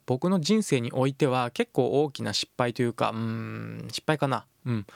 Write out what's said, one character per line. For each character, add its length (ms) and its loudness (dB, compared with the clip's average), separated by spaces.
僕 240 0
の 100 2
人 240 4
生 160 2
に 140 -4
お 120 2
い 80 0
て 140 2
は 240 0
結 220 -4
構 280 2
大 100 0
き 120 -10
な 80 -2
失 260 -4
敗 160 0
と 80 -2
い 40 2
う 80 -2
か、 160 0
う 40 -4
ー 40 -6
ん、 720 -6
失 180 -10
敗 100 4
か 120 0
な？ 160 -2
う 60 0
ん。 140 -2